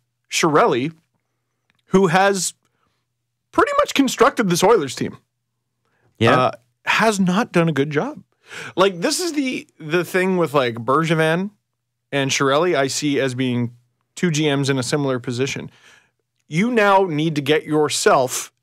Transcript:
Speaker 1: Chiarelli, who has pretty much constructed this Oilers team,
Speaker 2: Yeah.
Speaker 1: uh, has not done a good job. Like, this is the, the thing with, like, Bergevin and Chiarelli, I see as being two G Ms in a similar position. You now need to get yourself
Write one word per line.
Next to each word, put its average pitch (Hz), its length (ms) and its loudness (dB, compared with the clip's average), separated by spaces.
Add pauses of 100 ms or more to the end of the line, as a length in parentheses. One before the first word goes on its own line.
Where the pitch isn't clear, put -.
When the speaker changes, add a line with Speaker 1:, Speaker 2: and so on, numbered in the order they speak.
(300)
Speaker 1:
Chiarelli, 165 640 2 (920)
who 190 200 4
has 190 460 2 (1000)
pretty 571 280 2
much - 160 -2
constructed - 540 0
this 170 140 0
Oilers 180 300 2
team, - 240 -8 (1000)
Speaker 2:
Yeah. 117 200 4
Speaker 1:
uh, 127 120 2 (340)
has 208 340 0
not 180 320 0
done 165 160 2
a 165 60 -2
good 139 160 -2
job. 180 320 -4 (540)
Like, 180 260 0
this 294 180 -2
is 349 140 -4
the, 277 340 -6 (120)
the 165 260 -2
thing 185 320 -2
with, 156 160 -2
like, 123 220 0
Bergevin 160 760 0 (600)
and 139 200 -2
Chiarelli, 147 460 2
I 139 100 0
see 139 320 -2
as 131 140 -2
being 123 420 -4 (400)
two 180 160 -2
G 147 240 0
Ms 139 140 -2
in 139 80 0
a 127 60 -4
similar 139 360 -2
position. 127 500 -6 (800)
You 190 240 0
now 202 340 4
need 156 300 -2
to 147 60 -2
get 147 240 0
yourself 151 960 0